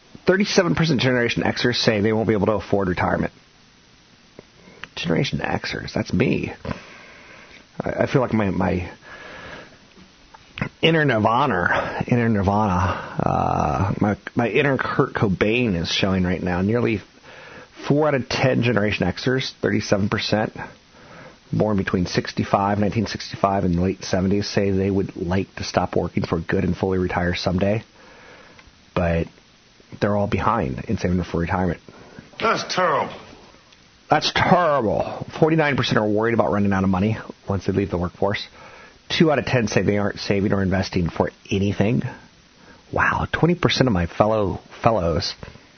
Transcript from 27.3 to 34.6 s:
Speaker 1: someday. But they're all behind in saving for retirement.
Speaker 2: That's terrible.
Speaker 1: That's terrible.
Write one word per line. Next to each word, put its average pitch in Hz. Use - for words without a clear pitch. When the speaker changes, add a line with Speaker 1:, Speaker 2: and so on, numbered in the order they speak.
Speaker 1:
someday. 98
But 85
they're 104
all 101
behind 92
in 104
saving 90
for -
retirement. 90
Speaker 2:
That's -
terrible. 139
Speaker 1:
That's -
terrible. 143